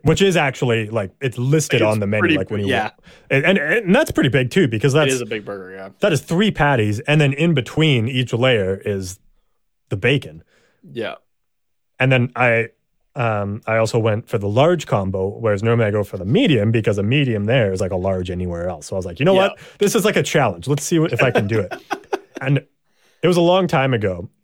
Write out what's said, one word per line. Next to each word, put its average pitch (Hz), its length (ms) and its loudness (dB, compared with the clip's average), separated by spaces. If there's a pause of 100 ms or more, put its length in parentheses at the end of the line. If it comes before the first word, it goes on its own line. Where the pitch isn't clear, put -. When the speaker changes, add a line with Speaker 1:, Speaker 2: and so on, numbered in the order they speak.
Speaker 1:
which 160 180 2
is 190 140 4
actually, 123 540 -2
like, 107 200 -4 (120)
it's 131 160 -4
listed 143 420 2
Speaker 2:
It's 107 80 4
Speaker 1:
on 107 120 2
the 101 60 -2
menu, 104 140 0
Speaker 2:
pretty 160 160 2
Speaker 1:
like, 95 140 -4
when 104 100 -4
Speaker 2:
big, 101 80 -2
Speaker 1:
you 131 60 0
Speaker 2:
yeah. 110 160 -2 (400)
Speaker 1:
and, 139 160 2
and, 190 120 4
and 175 360 0
that's 311 180 2
pretty 190 160 2
big 127 220 0
too, 180 180 2
because 113 260 0
Speaker 2:
It 151 40 2
Speaker 1:
that's 139 160 2
Speaker 2:
is 127 80 -2
a 113 40 -10
big 107 200 -8
burger, 95 280 -12
yeah. 95 140 -14 (120)
Speaker 1:
that 196 120 2
is 151 80 0
three 196 300 0
patties, 123 500 0
and 147 180 2
then 143 140 4
in 160 220 2
between 147 540 0
each 127 260 -2
layer 113 500 2
is 95 340 -6 (680)
the - 80 -4
bacon. 95 480 -2 (480)
Speaker 2:
Yeah. 113 220 -8 (840)
Speaker 1:
And 131 140 2
then 123 240 2
I, 117 320 2 (480)
um, 107 500 -4
I 113 120 0
also 113 200 0
went 110 300 -2
for - 80 -2
the 101 120 -4
large 151 380 2
combo, 95 440 -2
whereas 104 320 -2
normally 113 260 2
I - 20 0
go 104 140 0
for 98 140 -10
the 90 80 -10
medium 127 460 2
because 107 260 0
a 101 40 0
medium 113 440 0
there 110 260 2
is, 92 80 -4
like, 95 120 -2
a 95 40 -2
large 92 340 -2
anywhere 87 380 -6
else. 85 200 -10
So 101 80 -8
I - 20 -4
was 87 80 -6
like, 85 120 -12
"You 135 60 0
know 190 100 6
Speaker 2:
Yeah. 190 140 4
Speaker 1:
what? - 100 -12 (200)
This 202 160 2
is, 196 100 2
like, 208 120 2
a 139 60 2
challenge. 113 460 -2
Let's 147 160 -2
see 170 140 0
what, 156 160 0
if 117 80 0
I 131 80 2
can 107 180 0
do 113 120 0
it." 92 200 -6
Speaker 2:
<laughs> - 640 -10
Speaker 1:
And 135 160 0 (640)
it 156 60 4
was 180 100 2
a - 40 4
long 180 260 4
time 135 260 0
ago, 92 340 -4 (160)